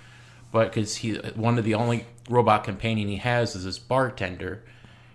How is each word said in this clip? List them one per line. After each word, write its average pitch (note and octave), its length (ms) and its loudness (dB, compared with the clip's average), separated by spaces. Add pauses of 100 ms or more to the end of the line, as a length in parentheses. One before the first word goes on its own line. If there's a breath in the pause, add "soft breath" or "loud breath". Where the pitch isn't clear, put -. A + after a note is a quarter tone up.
(500 soft breath)
but A2+ 220 2
'cause G#2+ 240 -2
he, G#2+ 180 -4 (220)
one A#2 220 2
of G#2+ 60 0
the A2 100 2
only A#2 320 0 (220)
robot A2 360 6
companion G#2+ 440 -2
he G2+ 80 -4
has A#2+ 380 0
is F#2 100 -8
this F#2 140 -6
bartender, F#2+ 840 -2 (500 soft breath)